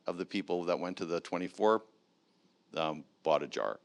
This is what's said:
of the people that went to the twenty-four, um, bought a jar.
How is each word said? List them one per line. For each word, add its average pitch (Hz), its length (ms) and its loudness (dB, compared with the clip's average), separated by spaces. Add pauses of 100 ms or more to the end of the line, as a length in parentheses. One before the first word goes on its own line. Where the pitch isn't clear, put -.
of 90 120 -4
the 90 80 -4
people 87 400 -2
that 85 140 2
went 90 180 -4
to 95 80 -4
the 82 140 -2
twenty-four, 101 640 2 (920)
um, 78 280 -2 (200)
bought 76 180 4
a 73 60 -4
jar. 52 380 -4